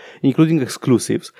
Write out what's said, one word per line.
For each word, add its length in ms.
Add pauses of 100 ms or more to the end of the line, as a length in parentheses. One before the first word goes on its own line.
(220)
including 400
exclusives, 800